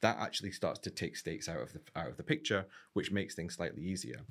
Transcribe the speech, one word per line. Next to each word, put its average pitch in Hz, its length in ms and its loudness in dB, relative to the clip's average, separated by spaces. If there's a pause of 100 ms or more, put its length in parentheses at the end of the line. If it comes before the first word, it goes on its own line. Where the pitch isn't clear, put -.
That 113 160 6
actually - 340 -2
starts - 280 2
to - 100 -4
take - 280 -2
states 82 320 -4
out 80 120 0
of - 120 -6
the, 80 80 -10 (140)
out 80 120 -2
of - 100 -6
the - 60 -8
picture, 101 420 2 (280)
which 95 180 2
makes 98 240 2
things 85 200 -4
slightly - 280 -2
easier. 92 480 -2